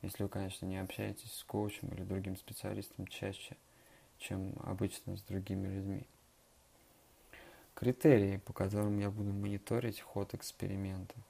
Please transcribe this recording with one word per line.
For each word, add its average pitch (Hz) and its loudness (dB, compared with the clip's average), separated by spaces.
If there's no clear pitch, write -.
если 101 -4
вы, 98 0
конечно, 98 -4
не 95 -2
общаетесь 104 -6
с - -10
коучем 104 -2
или 95 -4
другим 95 -2
специалистом 101 -6
чаще, - -6
чем 95 -2
обычно 98 -2
с 98 -10
другими 95 -2
людьми. 98 -2
Критерии, 110 8
по - -10
которым 104 4
я 101 2
буду 101 0
мониторить 101 0
ход - -4
эксперимента. 98 -4